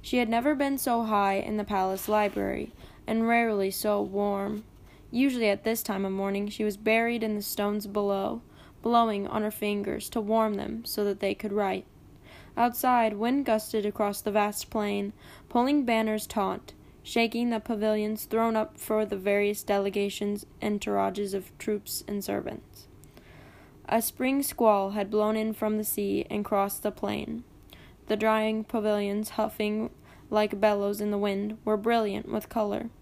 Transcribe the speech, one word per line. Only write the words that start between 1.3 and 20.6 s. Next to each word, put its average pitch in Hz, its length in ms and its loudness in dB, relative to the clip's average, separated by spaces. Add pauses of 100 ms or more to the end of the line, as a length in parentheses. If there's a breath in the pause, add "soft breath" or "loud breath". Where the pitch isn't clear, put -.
in 214 220 -2
the 208 60 -2
palace 190 460 -2
library, 208 640 0 (320 loud breath)
and 226 220 0
rarely 226 420 2
so 208 320 0
warm. 202 600 -2 (480 loud breath)
Usually 247 360 2
at 202 160 0
this 226 180 0
time 196 220 -2
of 196 80 -2
morning 196 380 -2
she 214 140 -4
was 208 140 -2
buried 226 460 2
in 214 120 0
the 208 60 -4
stones 208 460 -2
below, 202 540 -2 (400 loud breath)
blowing 226 460 4
on 214 160 -2
her 214 80 0
fingers 208 580 -2
to 240 100 -2
warm 220 360 2
them 214 280 -6
so - 220 -2
that 196 140 -2
they 196 140 0
could 208 200 -6
write. 190 320 0 (720 loud breath)
Outside, 240 560 4
wind 247 320 0
gusted 220 400 0
across 202 360 -2
the 214 100 -2
vast 208 380 0
plain, 202 440 -2 (340 loud breath)
pulling 269 380 2
banners 220 420 0
taut, - 460 -2 (300 loud breath)
shaking 233 460 0
the 226 100 0
pavilions 214 680 0
thrown 226 300 2
up 220 220 -2
for 214 280 0
the 208 100 -4
various 202 480 0
delegations, 202 840 0 (160)